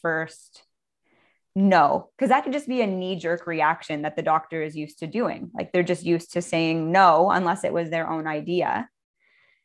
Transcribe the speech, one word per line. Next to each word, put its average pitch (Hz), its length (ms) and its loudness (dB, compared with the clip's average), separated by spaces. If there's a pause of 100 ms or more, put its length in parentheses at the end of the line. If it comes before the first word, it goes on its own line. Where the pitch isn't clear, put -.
first 160 600 -6 (880)
no, 180 640 4
'cause 262 120 0
that 269 120 4
could 277 100 -6
just 285 140 -4
be 254 140 -4
a 226 60 2
knee-jerk 185 600 -4
reaction 156 560 -2
that 151 140 -6
the 165 60 -6
doctor 160 400 -2
is 156 120 -8
used 151 260 -12
to - 60 -8
doing. - 480 -4
Like, - 160 -8
they're 180 120 2
just 175 200 0
used 170 300 -2
to 175 100 -2
saying 165 480 0
no 180 400 6
unless 180 320 0
it - 100 -2
was 170 180 -2
their 165 180 -4
own 160 180 -6
idea. 160 640 -2 (760)